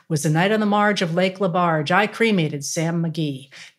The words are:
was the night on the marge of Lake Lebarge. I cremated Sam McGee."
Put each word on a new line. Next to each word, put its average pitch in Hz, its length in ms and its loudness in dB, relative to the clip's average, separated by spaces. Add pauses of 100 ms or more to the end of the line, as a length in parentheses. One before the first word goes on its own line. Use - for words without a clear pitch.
was 151 140 -2
the 156 80 0
night 180 220 2
on 220 80 2
the 214 60 0
marge 208 360 2
of 165 120 -2
Lake 185 240 0
Lebarge. 170 520 0
I 196 160 4
cremated 175 580 0
Sam 165 380 -2
McGee." 151 460 -4 (300)